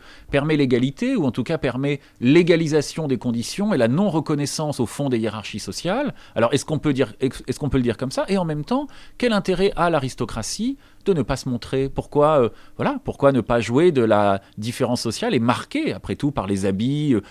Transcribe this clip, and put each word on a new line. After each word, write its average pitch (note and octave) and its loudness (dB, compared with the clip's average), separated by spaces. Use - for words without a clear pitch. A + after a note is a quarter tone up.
permet D3 2
l'égalité, C#3 0
ou E3 0
en B2+ 0
tout B2 -4
cas D#3+ -2
permet C#3 -4
l'égalisation D#3 4
des B2+ 0
conditions B2+ -2
et D#3+ 2
la A2+ 4
non-reconnaissance, D3+ 0
au A#2+ 2
fond, C#3+ -4
des A#2+ 2
hiérarchies G#2+ -4
sociales. F#3+ -4
Alors, A#2 2
est-ce C3+ 2
qu'on D#3 -4
peut D3+ 0
dire, B2 0
est-ce - -4
qu'on D3 -4
peut C3 0
le C3 2
dire A#2 0
comme C3 -6
ça ? C#4+ -2
Et G3 2
en F3+ 0
même D3+ -4
temps, C#4 -2
quel A#3+ 2
intérêt F#3+ 2
a E3+ 2
l'aristocratie C#3 -4
de G3 2
ne D#3 2
pas C3 -2
se C3 -8
montrer ? C3+ -2
Pourquoi, D3 2
euh, A2+ 4
voilà, A#3 -2
pourquoi C#3 2
ne B2+ 4
pas A#2+ 0
jouer C3 4
de C3+ 2
la G#2 4
différence A#2+ -2
sociale G#3+ -2
et C#3 2
marquer, B2 -2
après G2 -6
tout, C#3+ -2
par G2+ -4
les G2 -2
habits, C3 0
euh, G#2 2